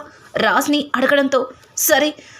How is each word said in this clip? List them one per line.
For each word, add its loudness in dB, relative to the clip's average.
రాజ్ని 0
అడగడంతో, 0
"సరే, 0